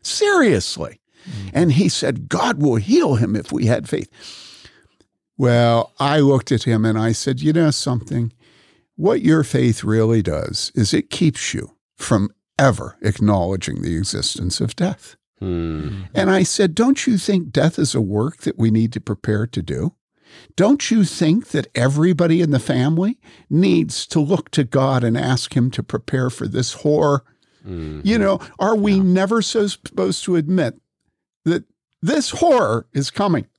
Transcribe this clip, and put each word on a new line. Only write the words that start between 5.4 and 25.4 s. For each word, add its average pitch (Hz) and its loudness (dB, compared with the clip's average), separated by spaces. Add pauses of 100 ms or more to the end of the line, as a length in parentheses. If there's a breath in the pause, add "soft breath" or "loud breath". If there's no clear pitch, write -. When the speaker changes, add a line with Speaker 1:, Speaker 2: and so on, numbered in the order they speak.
Speaker 1:
I 143 0
looked 135 2
at 117 0
him 113 2
and 110 0
I 113 0
said, 127 -4
"You 151 2
know 160 2
something? 120 -4 (640 soft breath)
What 214 0
your 156 4
faith 123 0
really 110 2
does - -4
is 113 2
it - -2
keeps - 0
you - -10 (220)
from 101 0 (280)
ever 131 0
acknowledging 95 0
the 85 -4
existence - -4
of 113 -4
death." - -6 (240)
Speaker 3:
Hmm. 87 -6 (120)
Speaker 1:
And 190 2
I 190 4
said, 180 0
"Don't 254 2
you 220 2
think 175 0
death 147 0
is 160 0
a 131 0
work 104 -2
that - -6
we 113 2
need 113 2
to 107 -8
prepare 107 -4
to - -6
do? 78 -6 (640 soft breath)
Don't 240 2
you 220 4
think 170 0
that 139 -4
everybody 160 2
in 165 0
the 135 2
family 160 0 (300 soft breath)
needs 175 0
to 160 0
look 156 -2
to 143 0
God 131 0
and 113 0
ask 131 -2